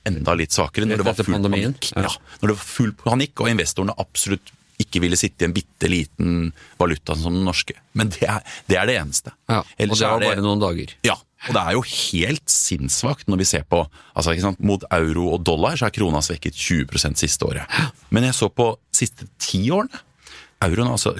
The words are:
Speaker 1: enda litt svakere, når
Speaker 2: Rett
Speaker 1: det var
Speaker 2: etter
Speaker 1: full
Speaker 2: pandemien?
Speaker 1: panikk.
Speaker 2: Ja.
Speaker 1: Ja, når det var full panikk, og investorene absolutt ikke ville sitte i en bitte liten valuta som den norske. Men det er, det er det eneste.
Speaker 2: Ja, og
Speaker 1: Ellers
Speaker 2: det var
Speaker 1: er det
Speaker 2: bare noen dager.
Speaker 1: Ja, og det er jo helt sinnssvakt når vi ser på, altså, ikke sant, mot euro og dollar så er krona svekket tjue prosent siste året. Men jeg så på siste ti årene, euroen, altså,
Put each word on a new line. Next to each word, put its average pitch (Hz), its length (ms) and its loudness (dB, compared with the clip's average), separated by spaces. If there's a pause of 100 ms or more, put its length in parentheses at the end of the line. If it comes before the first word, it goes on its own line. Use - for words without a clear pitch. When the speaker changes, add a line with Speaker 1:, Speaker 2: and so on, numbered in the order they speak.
Speaker 1:
enda 85 320 0
litt 80 160 0
svakere, 104 320 0
når 107 80 0
Speaker 2:
Rett 104 60 2
Speaker 1:
det 95 80 0
var 107 80 2
Speaker 2:
etter 107 100 -2
Speaker 1:
full 98 80 2
Speaker 2:
pandemien? 101 400 0
Speaker 1:
panikk. - 220 -6
Speaker 2:
Ja. 95 100 2
Speaker 1:
Ja, - 320 -10
når 107 140 2
det - 20 -6
var 98 140 -10
full 113 320 0
panikk, 127 420 0
og 117 80 2
investorene 95 480 0
absolutt - 540 -4 (260)
ikke - 240 0
ville 87 160 4
sitte - 240 -2
i 85 60 4
en 87 60 -2
bitte 87 360 -2
liten 85 600 0 (260)
valuta 80 400 0
som 85 160 0
den 92 120 0
norske. - 280 -2 (240)
Men 107 160 0
det - 160 -2
er, 107 120 -2 (280)
det 90 80 4
er 101 120 2
det 123 100 2
eneste. - 320 -6 (180)
Speaker 2:
Ja, 110 120 2
og - 100 -20 (140)
Speaker 1:
Ellers 107 160 0
Speaker 2:
det 107 40 4
var 110 100 2
Speaker 1:
er 104 60 -2
det 107 80 2
Speaker 2:
bare 101 140 0
noen 104 180 2
dager. 85 300 -2 (140)
Speaker 1:
Ja, 104 100 2 (320)
og 113 80 0
det 95 60 2
er 87 140 0
jo 85 120 0
helt - 640 0
sinnssvakt 87 760 -2
når 92 120 2
vi 92 60 2
ser 73 220 0
på, 85 100 6 (340)
altså, 82 200 0
ikke 90 120 0
sant, 95 160 -4
mot 101 220 2 (100)
euro 82 400 2
og 87 120 -2
dollar 90 340 2
så 113 80 2
er - 80 -6
krona 78 260 2
svekket - 320 -4
tjue 73 360 0
prosent - 280 -2
siste - 300 0
året. - 180 -6 (480)
Men 120 140 4
jeg 127 100 -2
så 104 160 2
på 117 160 2 (240)
siste - 320 -2 (160)
ti 95 220 0 (100)
årene, 220 240 -2 (640)
euroen, 107 320 2
altså, - 260 0